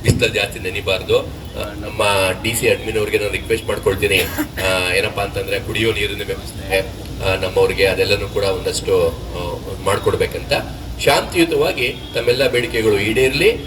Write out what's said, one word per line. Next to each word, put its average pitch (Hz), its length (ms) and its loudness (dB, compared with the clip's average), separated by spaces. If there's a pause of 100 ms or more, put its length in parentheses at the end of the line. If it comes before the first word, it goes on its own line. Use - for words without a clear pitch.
ಬಿಸಿಲಲ್ಲಿ 110 360 4
ಜಾಸ್ತಿ 101 200 -4
ನೆನಿಬಾರ್ದು. 98 600 0
ಆ, - 540 -8
ನಮ್ಮ 104 300 -6 (400)
ಡಿ 113 100 -2
ಸಿ 117 160 2
ಅಡ್ಮಿನ್ 107 280 0
ಅವ್ರಿಗೆ 104 200 0
ನಾನು 101 140 0
ರಿಕ್ವೆಸ್ಟ್ 104 360 -2
ಮಾಡ್ಕೊಳ್ತೀನಿ, 98 520 2 (420)
ಆ, 92 320 0
ಏನಪ್ಪಾ 101 300 0
ಅಂತಂದ್ರೆ 98 360 -4
ಕುಡಿಯೋ 110 340 0
ನೀರಿನ 101 320 -2
ವ್ಯವಸ್ಥೆ, 95 540 -2 (460)
ಆ, 95 100 2
ನಮ್ಮವ್ರಿಗೆ 92 500 2
ಅದೆಲ್ಲನೂ 98 420 2
ಕೂಡ 101 160 -2
ಒಂದಷ್ಟು, 95 640 0
ಆ, 90 760 -6
ಮಾಡ್ಕೊಡ್ಬೇಕಂತ. 98 680 0 (520)
ಶಾಂತಿಯುತವಾಗಿ 165 920 2 (200)
ತಮ್ಮೆಲ್ಲ 123 320 2
ಬೇಡಿಕೆಗಳು 117 520 2
ಈಡೇರಲಿ. 131 560 4 (120)